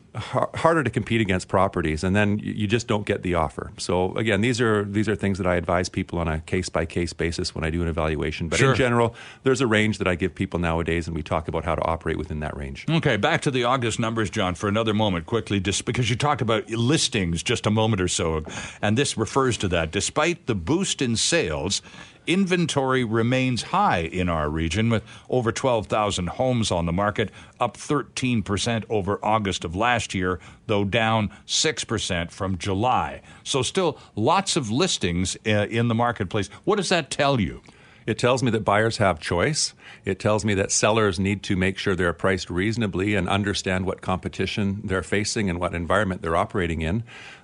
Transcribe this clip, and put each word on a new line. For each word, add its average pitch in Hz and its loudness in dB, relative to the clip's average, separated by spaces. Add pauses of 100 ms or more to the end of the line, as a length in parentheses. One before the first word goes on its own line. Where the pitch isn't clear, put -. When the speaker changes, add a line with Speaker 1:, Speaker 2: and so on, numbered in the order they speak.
(140)
Speaker 1:
har-, - -2
harder 165 4
to 104 0
compete 113 0
against 92 0
properties, 87 2
and 95 2
then 104 2
y-, 101 -6
you 104 -2
just 117 0
don't 104 -2
get - -2
the 87 0
offer. 80 -2
So 90 0
again, 104 2
these 120 2
are, 107 4
these 101 0
are 104 0
things 98 0
that 92 -2
I 87 4
advise 87 0
people 87 -4
on 80 0
a 78 -2
case-by-case 85 -2
basis - -4
when 80 -4
I 80 -2
do 85 0
an 82 0
evaluation. 78 -2
But 76 0
Speaker 2:
Sure. 135 6
Speaker 1:
in - 0
general, 120 2 (280)
there's 131 2
a 123 4
range 107 2
that 92 -4
I 90 2
give 87 -2
people 92 -2
nowadays, 82 0
and 82 -4
we 76 -4
talk 82 -4
about 80 -4
how 80 -2
to - -2
operate 82 -2
within 76 -8
that 76 -6
range. 67 -10
Speaker 2:
Okay, 143 2
back 147 0
to 151 0
the 123 2
August 120 0
numbers, 113 0
John, 90 0
for 107 -4
another 110 2
moment, 101 0
quickly, 104 -2
just 92 -2
because 123 0
you - 0
talked 147 0
about 110 0
listings 110 0
just - 0
a 107 2
moment 110 2
or 90 2
so, 80 0 (380)
and 110 2
this 139 0
refers 123 2
to 101 -2
that. 82 0
Despite 151 -2
the 117 0
boost 147 0
in 120 0
sales, 95 0 (440)
inventory 156 2
remains 120 2
high 175 2
in 87 -2
our 78 0
region, 82 0
with 110 2 (260)
over 117 2
twelve 117 0
thousand 101 0
homes 123 0
on 85 0
the 85 0
market, 101 0 (260)
up 123 -2
thirteen 123 -2
percent 104 -2
over 101 0
August 104 2
of 82 -6
last 117 0
year, 92 0 (300)
though 104 2
down 110 2 (160)
six - -2
percent 87 -4
from 95 -4
July. 98 0 (220)
So 131 -2
still 170 -2 (160)
lots 165 2
of 120 -2
listings, 95 0 (100)
uh, 104 2
in 117 0
the 113 0
marketplace. 110 0 (140)
What 208 2
does 185 0
that 165 0
tell 139 2
you? 65 -2 (440)
Speaker 1:
It 110 -2
tells 123 4
me 123 4
that 104 0
buyers 107 4
have 92 2
choice. 104 0 (300)
It 95 -2
tells 107 2
me 104 2
that 95 0
sellers 107 4
need 98 0
to 101 -2
make 92 0
sure 98 0
they're 87 2
priced 95 -2
reasonably 101 0
and 90 0
understand 95 -2
what 95 -4
competition 98 -2
they're 95 -2
facing 104 -2
and 87 -2
what 87 -2
environment 92 0
they're 82 0
operating 85 0
in. 104 0 (400)